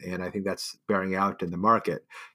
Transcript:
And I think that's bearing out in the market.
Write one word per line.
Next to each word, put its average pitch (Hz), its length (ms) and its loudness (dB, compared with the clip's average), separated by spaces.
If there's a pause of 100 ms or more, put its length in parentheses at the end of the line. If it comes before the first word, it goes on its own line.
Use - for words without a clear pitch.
And 90 160 -6
I 90 80 -4
think 98 140 -4
that's - 420 -6
bearing 95 300 2
out 98 260 0
in 87 80 -4
the 85 60 -6
market. 101 500 2 (280)